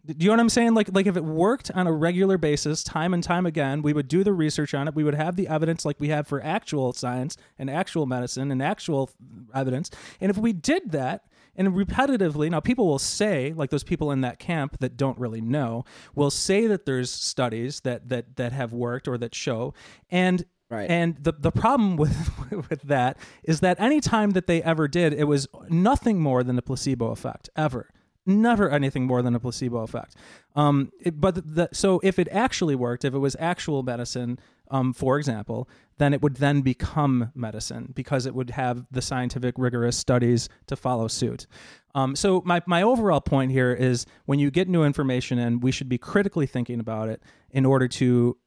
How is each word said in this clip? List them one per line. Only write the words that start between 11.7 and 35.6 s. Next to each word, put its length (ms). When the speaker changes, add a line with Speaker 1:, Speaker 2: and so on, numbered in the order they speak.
Speaker 1:
repetitively, 760
now 100
people 280
will 100
say, 580
like 140
those 140
people 260
in 120
that 180
camp 400
that 180
don't 220
really 200
know, 460
will 160
say 340
that 220
there's 240
studies 680
that, 280
that, 280
that 160
have 200
worked 340
or 120
that 160
show. 380
And 360
Speaker 2:
Right. 200
Speaker 1:
and 320
the, 160
the 140
problem 460
with, 340
<laughs> 180
with 140
that 340
is 160
that 200
any 220
time 300
that 160
they 160
ever 240
did, 260
it 120
was 220
nothing 500
more 240
than 140
a 60
placebo 480
effect, 440
ever. 360
Never 460
anything 340
more 160
than 140
a 40
placebo 400
effect. 360
Um, 440
it, 220
but 140
the, 380
so 280
if 160
it 140
actually 420
worked, 320
if 80
it 60
was 200
actual 440
medicine, 560
um, 220
for 260
example, 500